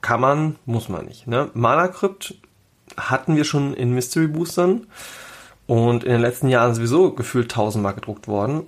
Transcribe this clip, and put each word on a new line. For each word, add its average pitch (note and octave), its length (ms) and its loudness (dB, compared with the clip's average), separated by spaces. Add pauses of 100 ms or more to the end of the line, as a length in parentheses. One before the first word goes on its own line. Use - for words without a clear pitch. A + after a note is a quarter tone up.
Kann A#2+ 180 0
man, D3+ 460 2
muss A#2 240 -4
man F2 160 -8
nicht, - 220 -18
ne? C3+ 260 -2
Mana C3 340 2
Crypt - 480 -6 (640)
hatten C3+ 400 0
wir D3 80 2
schon C#3+ 280 0
in B2 200 0
Mystery B2+ 340 0
Boostern F3 600 0 (800)
und A#2+ 360 4
in B2 80 0
den A#2+ 100 4
letzten A#2+ 280 0
Jahren A#2+ 260 4
sowieso C3 360 4
gefühlt A#2+ 380 -2
tausendmal G#2 440 -2
gedruckt - 340 -12
worden. A2 400 -2